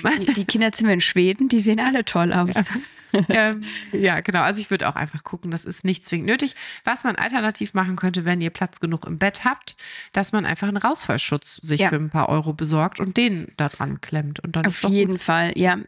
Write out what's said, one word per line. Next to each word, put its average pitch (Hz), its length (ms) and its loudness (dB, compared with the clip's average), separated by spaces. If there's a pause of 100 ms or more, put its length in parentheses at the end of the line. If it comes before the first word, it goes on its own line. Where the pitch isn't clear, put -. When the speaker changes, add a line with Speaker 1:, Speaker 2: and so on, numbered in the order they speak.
Speaker 1:
darum 294 220 2
Speaker 2:
die, 294 100 2
die 202 100 0
Kinderzimmer 220 480 2
in 175 80 2
Schweden, 190 480 2
die 233 120 4
sehen 214 200 4
alle 254 240 0
toll 175 280 2
aus. 180 220 2
Speaker 1:
Ja. 190 80 4 (680)
Ähm, 214 340 2 (280)
ja, 185 300 2
genau. 175 220 0
Also 202 180 2
ich - 100 -6
würd 196 140 0
auch - 100 0
einfach - 300 -6
gucken, 175 260 -10
das 165 140 -6
ist - 200 -8
nicht 185 200 -2
zwingend - 240 -4
nötig. 262 260 0 (300)
Was 240 180 -2
man 254 140 0
alternativ 214 580 -2
machen 185 220 0
könnte, 180 280 0
wenn 175 160 0
ihr 165 100 -2
Platz - 280 -6
genug 165 260 -2
im 165 140 -6
Bett 196 260 0
habt, - 300 -4 (380)
dass 196 180 0
man 208 160 0
einfach 202 220 -2
einen 202 80 -2
Rausfallschutz 151 800 -2
sich 156 240 -2
Speaker 2:
Ja. 196 80 4
Speaker 1:
für 151 80 0
ein 151 140 -2
paar 156 180 0
Euro 156 240 0
besorgt 156 480 0
und 190 160 -2
den 208 400 2
da 147 120 0
dran 139 320 -6
klemmt. 147 380 -4
Und - 160 -8
dann 160 100 0
Speaker 2:
Auf 185 100 2
Speaker 1:
ist - 100 -4
doch 196 60 4
Speaker 2:
jeden 202 240 4
Speaker 1:
gut. 175 80 -6
Speaker 2:
Fall, 170 340 2
ja. 180 320 4